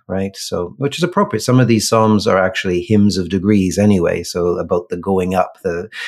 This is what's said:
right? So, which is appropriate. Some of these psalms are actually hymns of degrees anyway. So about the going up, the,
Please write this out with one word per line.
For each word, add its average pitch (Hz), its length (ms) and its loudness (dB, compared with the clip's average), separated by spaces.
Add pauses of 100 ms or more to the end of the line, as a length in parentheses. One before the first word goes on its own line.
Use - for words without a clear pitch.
right? 98 280 -6
So, - 420 -8
which 139 200 -6
is 160 60 0
appropriate. 196 380 -2
Some 127 180 4
of 120 80 2
these 110 200 2
psalms 110 380 2
are 92 100 4
actually 92 460 0
hymns 101 340 2
of 90 120 -4
degrees 95 500 2
anyway. 85 460 2
So 87 340 -2
about 90 300 -4
the 87 80 -6
going 92 400 -2
up, 90 260 -2
the, 87 260 -6 (200)